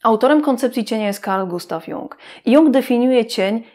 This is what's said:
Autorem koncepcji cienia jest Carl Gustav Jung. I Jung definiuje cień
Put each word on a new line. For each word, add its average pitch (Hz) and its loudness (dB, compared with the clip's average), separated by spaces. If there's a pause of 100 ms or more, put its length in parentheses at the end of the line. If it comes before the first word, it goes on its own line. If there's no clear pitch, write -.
Autorem 254 2
koncepcji 254 -2
cienia 214 -4
jest 202 -6
Carl 190 -4
Gustav 175 -10
Jung. - -12 (260)
I 226 2
Jung 311 6
definiuje 247 2
cień 220 -4 (100)